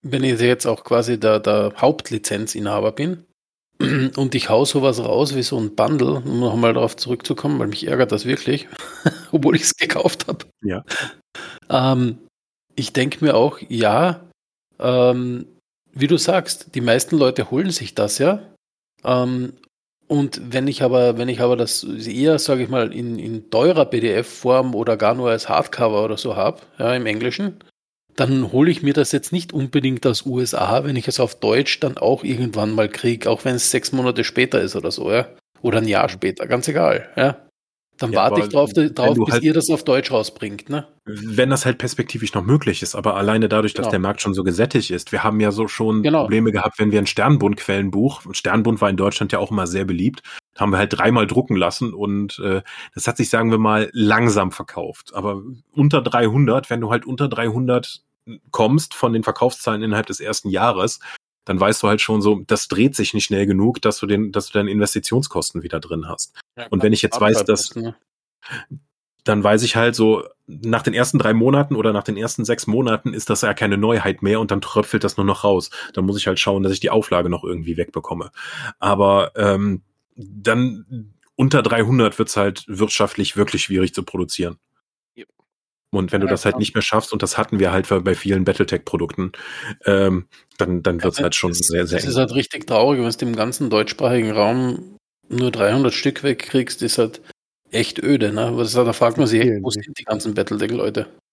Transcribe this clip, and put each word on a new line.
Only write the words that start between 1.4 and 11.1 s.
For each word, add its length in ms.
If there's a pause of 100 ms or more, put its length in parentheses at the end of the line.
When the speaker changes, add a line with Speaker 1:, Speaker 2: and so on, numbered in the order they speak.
Speaker 1:
der 380
Hauptlizenzinhaber 1120
bin, 320 (560)
<clears throat> 360
und 180
ich 160
hau 140
sowas 380
raus 320
wie 80
so 160
ein 160
Bundle, 500
um 160
noch 160
mal 180
darauf 220
zurückzukommen, 640
weil 100
mich 180
ärgert 260
das 140
wirklich, 420 (320)
<laughs> 320
obwohl 240
ich's 180
gekauft 540
hab. 180 (160)
Speaker 2:
Ja. 220 (840)